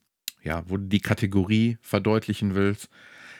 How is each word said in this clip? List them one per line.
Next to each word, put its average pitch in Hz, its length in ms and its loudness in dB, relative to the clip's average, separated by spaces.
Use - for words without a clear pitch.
ja, 82 240 -4
wo 95 100 -2
du 101 100 -6
die 98 140 2
Kategorie 107 800 2
verdeutlichen 104 720 0
willst, 98 320 0